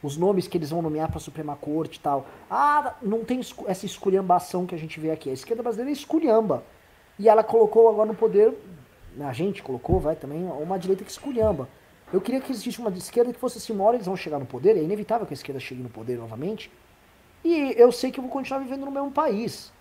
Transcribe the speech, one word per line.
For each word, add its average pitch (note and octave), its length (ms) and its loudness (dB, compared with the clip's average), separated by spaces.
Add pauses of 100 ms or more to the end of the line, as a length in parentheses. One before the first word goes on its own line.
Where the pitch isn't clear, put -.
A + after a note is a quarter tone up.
Os C#3+ 160 -8
nomes F#3+ 280 2
que - 120 -2
eles D3+ 100 -4
vão E3 140 -2
nomear D#3 280 -2
pra E3 80 -6
Suprema D3+ 380 -10
Corte D3+ 400 -4
e - 40 -20
tal. C#3 260 -2 (240)
Ah, C#4+ 500 2
não A3+ 240 -2
tem B3+ 160 -2
escu-, - 260 -12
essa G3 200 -4
esculhambação F3+ 800 -2
que F3+ 80 -10
a E3 40 -8
gente D#3 220 -12
vê D#3 100 -2
aqui. D#3 200 -6
A - 20 -4
esquerda A3+ 300 -6
brasileira A#3+ 280 -4
esculhamba. A3+ 720 2 (560)
E G#3+ 120 6
ela G#3+ 120 8
colocou A3 460 6
agora G#3+ 180 4
no A3 80 -2
poder, G#3+ 380 4 (680)
a C#3+ 140 -6
gente F#3 300 -4
colocou, C3+ 360 0
vai, D#3 160 0
também, D#3 300 -8
uma E3+ 340 -6
direita F#3+ 240 -2
que - 80 -16
esculhamba. G#3+ 560 -2 (460)
Eu F#3+ 80 2
queria B3+ 220 -2
que C4+ 100 -8
existisse A#3+ 260 -6
uma A#3 120 -4
esquerda A#3 420 0
que - 80 -12
fosse A#3+ 160 -4
assim, - 160 -10
uma G3 120 -2
hora A#3 120 6
eles G3+ 100 -4
vão F#3 100 -4
chegar D3+ 220 -6
no C3+ 60 -6
poder, C#3 320 2
é D#3+ 60 0
inevitável G#3 440 -2
que - 60 -10
a - 20 -8
esquerda C3+ 240 -10
chegue B2+ 240 -12
no B2 60 -10
poder A#2 300 -8
novamente, A#2 520 -8 (760)
e D4+ 320 2
eu A#3+ 160 10
sei C4 180 -2
que - 80 -8
eu C4 40 -8
vou B3+ 80 -10
continuar C4+ 300 -6
vivendo C4+ 240 -8
no C#4 60 -10
mesmo C#4 200 -4
país. A#3+ 720 -2